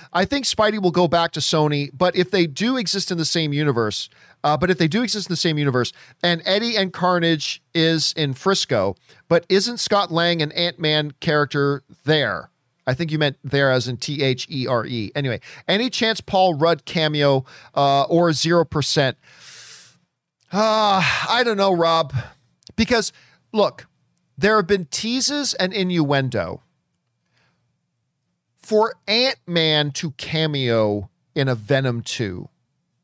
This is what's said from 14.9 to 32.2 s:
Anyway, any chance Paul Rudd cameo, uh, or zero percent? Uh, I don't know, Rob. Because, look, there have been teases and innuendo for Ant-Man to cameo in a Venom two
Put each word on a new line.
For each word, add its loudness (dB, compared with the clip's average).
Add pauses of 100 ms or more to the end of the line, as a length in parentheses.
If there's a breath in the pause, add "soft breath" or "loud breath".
Anyway, -4 (280 loud breath)
any 0
chance -2
Paul 2
Rudd 0
cameo, 0 (320 loud breath)
uh, 4
or 2
zero 2
percent? 0 (1400 loud breath)
Uh, 2 (260 loud breath)
I 2
don't 0
know, 4
Rob. 2 (640 loud breath)
Because, 2 (400 soft breath)
look, 0 (500)
there 4
have 2
been 0
teases -2
and -2
innuendo 0 (1900)
for 0 (140)
Ant-Man 0
to -6
cameo 0 (240)
in 0
a 0
Venom -2
two -8 (560)